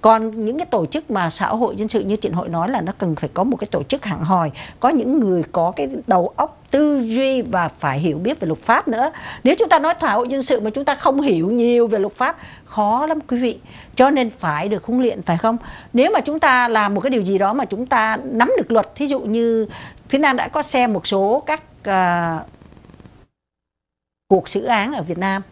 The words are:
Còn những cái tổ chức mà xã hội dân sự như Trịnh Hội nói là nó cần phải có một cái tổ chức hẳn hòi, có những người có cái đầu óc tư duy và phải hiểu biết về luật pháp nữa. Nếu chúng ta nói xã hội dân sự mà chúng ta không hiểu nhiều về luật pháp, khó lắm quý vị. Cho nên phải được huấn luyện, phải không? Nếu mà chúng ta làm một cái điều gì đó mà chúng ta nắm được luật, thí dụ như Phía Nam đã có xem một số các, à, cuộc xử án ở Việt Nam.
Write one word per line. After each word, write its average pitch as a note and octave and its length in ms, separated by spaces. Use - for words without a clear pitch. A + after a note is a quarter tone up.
Còn A3 440
những A#3+ 140
cái E4+ 80
tổ F#3 200
chức D#4 240
mà F#3 200
xã - 160
hội A3 300
dân G#3+ 120
sự G#3+ 120
như G3 160
Trịnh G#3 160
Hội E3+ 160
nói E3+ 200
là B3 120
nó F3 180
cần F3 160
phải D3 200
có F#3 100
một B3+ 120
cái - 140
tổ D3 120
chức C4+ 220
hẳn F3+ 200
hòi, E3+ 260
có B3 80
những C#4 320
người F#3 220
có E3+ 240
cái C#4 120
đầu F3+ 300
óc - 220
tư D4 280
duy B3+ 440
và F#3 260
phải C#3 300
hiểu D#3 200
biết A#3+ 220
về F#3+ 60
luật D#3 120
pháp B3 300
nữa. B3 220
Nếu C#4 140
chúng A4 100
ta D#4+ 100
nói D#4+ 220
xã C4 120
hội B3 160
dân C4+ 140
sự B3 180
mà G#3+ 100
chúng C4+ 140
ta C#4+ 100
không C#4 260
hiểu F#3+ 300
nhiều A#3+ 360
về G#3+ 120
luật G3+ 140
pháp, B3+ 240
khó G#3+ 420
lắm D#4 120
quý B3 80
vị. B3 220
Cho C4 140
nên B3+ 200
phải E3 380
được G3+ 160
huấn B3 180
luyện, G#3+ 200
phải E3+ 160
không? A3+ 180
Nếu C4+ 180
mà G4 100
chúng D4+ 200
ta B3+ 280
làm G#3 260
một G3 60
cái C4 100
điều A#3+ 120
gì F#3+ 160
đó G3 140
mà C4 120
chúng G#3+ 220
ta A3 380
nắm C4 320
được - 160
luật, A3 220
thí D4 120
dụ C4+ 140
như A3+ 460
Phía C#4 100
Nam C#4 180
đã - 120
có D4+ 140
xem B3 300
một F#3+ 140
số G#3 400
các, D#4 160
à, F3 580
cuộc F#3+ 200
xử G#3 160
án A3+ 280
ở A#3+ 100
Việt E3+ 160
Nam. G3 340